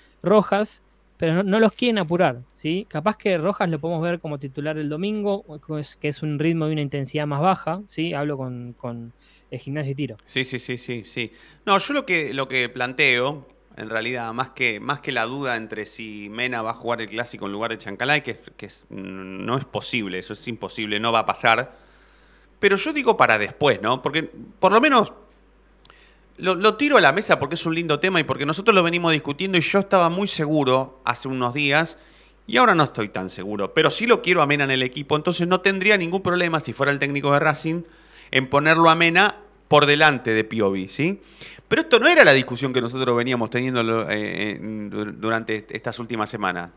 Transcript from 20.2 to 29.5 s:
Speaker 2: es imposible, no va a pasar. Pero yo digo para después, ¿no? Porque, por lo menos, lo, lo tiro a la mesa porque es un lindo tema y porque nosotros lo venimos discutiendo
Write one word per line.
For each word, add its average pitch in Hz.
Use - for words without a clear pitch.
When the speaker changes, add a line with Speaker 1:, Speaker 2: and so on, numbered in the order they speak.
Speaker 2:
es -
imposible, 107
no 117
va 113
a 110
pasar. 113
Pero 196
yo 302
digo 240
para 117
después, 104
¿no? 127
Porque, 156
por 190
lo 226
menos, 269
lo, 185
lo 214
tiro 285
a 202
la 143
mesa 180
porque 147
es -
un 160
lindo 160
tema 185
y 139
porque 131
nosotros 156
lo 185
venimos 170
discutiendo 156